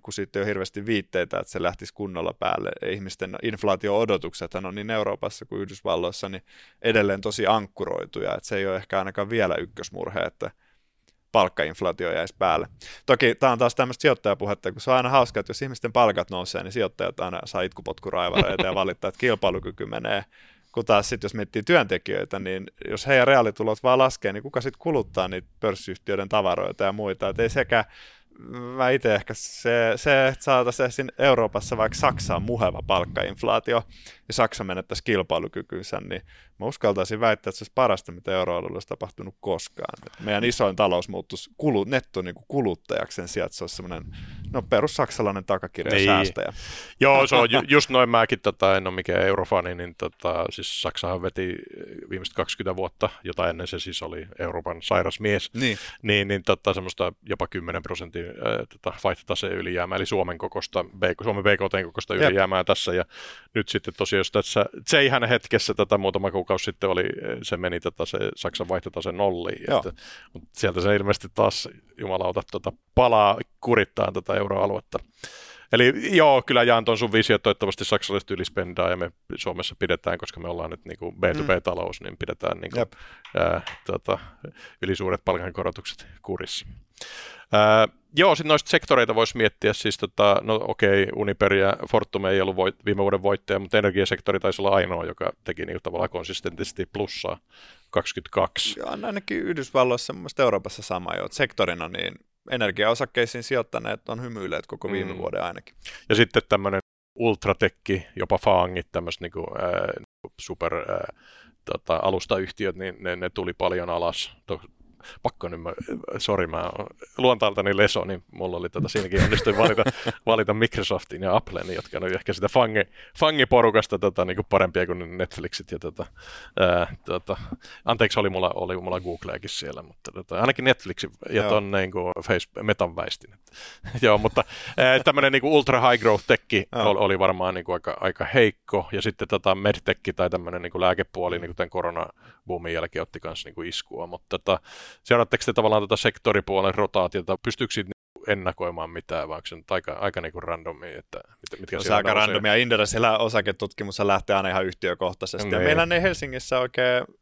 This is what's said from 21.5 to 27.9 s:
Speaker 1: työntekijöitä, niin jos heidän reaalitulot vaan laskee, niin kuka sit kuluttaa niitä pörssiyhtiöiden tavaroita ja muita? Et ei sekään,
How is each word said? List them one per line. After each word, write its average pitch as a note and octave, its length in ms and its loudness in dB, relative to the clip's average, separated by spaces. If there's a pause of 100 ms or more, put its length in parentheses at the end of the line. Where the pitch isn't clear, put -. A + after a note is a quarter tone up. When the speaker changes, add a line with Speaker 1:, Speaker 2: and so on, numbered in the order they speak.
Speaker 1:
työntekijöitä, F#2+ 760 0
niin F#2+ 260 -6 (240)
jos - 180 -6
heidän C3 200 6
reaalitulot A2 560 2
vaan B2+ 160 6
laskee, B2 340 2
niin G#2+ 100 -10
kuka C3+ 180 -6
sit C3 160 -8
kuluttaa A2+ 500 -2
niitä F#2 200 -8 (120)
pörssiyhtiöiden G2 720 -4
tavaroita F#2+ 540 0
ja G2 80 2
muita? G2+ 380 -4
Et G2 100 -4
ei A#2 100 2
sekään, A#2 360 2 (920)